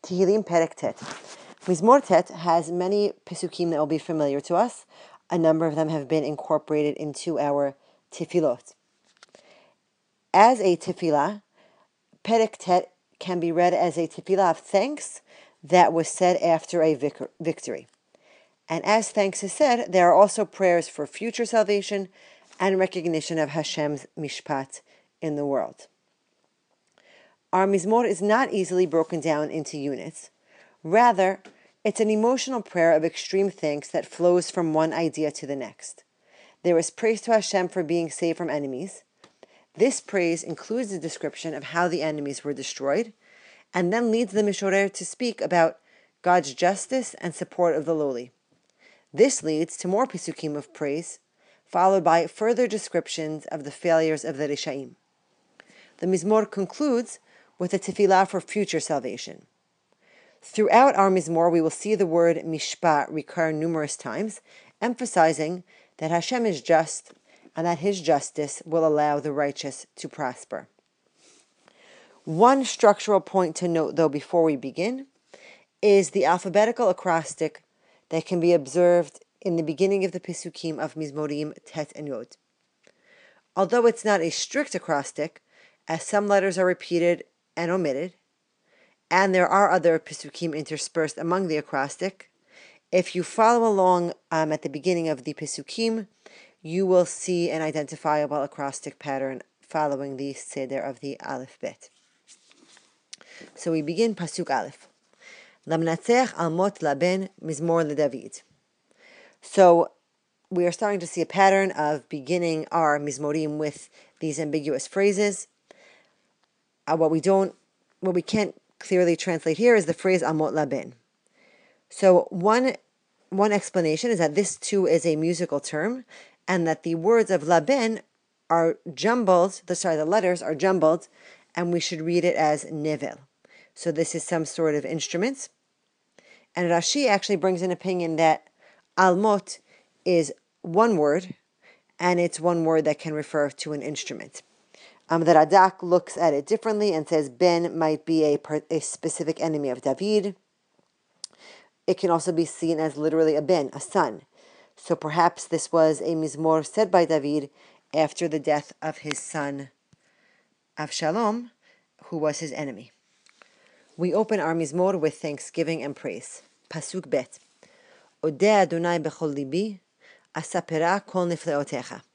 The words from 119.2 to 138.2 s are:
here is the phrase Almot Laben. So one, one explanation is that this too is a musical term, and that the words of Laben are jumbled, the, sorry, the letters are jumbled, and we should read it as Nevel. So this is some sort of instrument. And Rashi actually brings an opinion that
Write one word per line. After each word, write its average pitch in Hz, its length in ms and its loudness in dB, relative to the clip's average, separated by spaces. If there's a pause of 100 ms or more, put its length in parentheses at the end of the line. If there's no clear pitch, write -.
here 233 180 6
is 185 100 2
the 165 80 -4
phrase 185 280 2
Almot 156 320 -2
Laben. 139 400 -4 (960)
So 185 400 6
one, 220 460 2 (540)
one 202 220 2
explanation 185 600 0
is 196 80 0
that 151 160 2
this 190 220 0
too 196 280 -2
is 165 200 2
a 160 100 2
musical 160 440 -2
term, 214 460 -6 (400)
and 175 220 0
that 156 160 -2
the 170 120 -4
words 214 360 2
of 160 120 0
Laben 220 580 2 (480)
are 165 280 2 (160)
jumbled, 185 720 2
the, 180 100 -4
sorry, 170 200 -2
the 156 80 -2
letters 180 380 2
are 151 140 -4
jumbled, 165 520 2 (480)
and 175 160 -2
we 175 80 0
should 160 220 -6
read 175 240 0
it 175 100 2
as 151 300 0
Nevel. 151 540 -6 (540)
So - 180 -6
this 156 220 -2
is 160 100 -6
some 160 220 -2
sort 156 300 -2
of 147 100 -4
instrument. 170 640 -4 (1080)
And 175 140 -2
Rashi 175 380 2
actually 202 300 2
brings 180 240 0
an 185 100 -2
opinion 175 460 -4
that 160 260 4 (540)